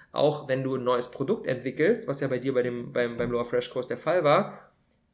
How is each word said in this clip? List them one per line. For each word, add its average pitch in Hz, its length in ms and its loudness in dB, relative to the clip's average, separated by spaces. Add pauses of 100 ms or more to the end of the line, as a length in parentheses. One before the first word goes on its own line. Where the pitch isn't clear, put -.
(120)
auch 143 360 2
wenn 131 160 0
du 131 120 -2
ein 123 80 -4
neues 123 260 2
Produkt 170 380 -2
entwickelst, 139 600 0
was 143 120 -2
ja 139 80 0
bei 123 100 0
dir 131 160 -2
bei 123 80 4
dem, 123 320 -4
beim, 120 240 0
beim 120 140 -2
Lower 120 140 0
Fresh 123 260 -2
Course 123 160 -4
der 117 100 -4
Fall 170 260 0
war, 165 460 2 (440)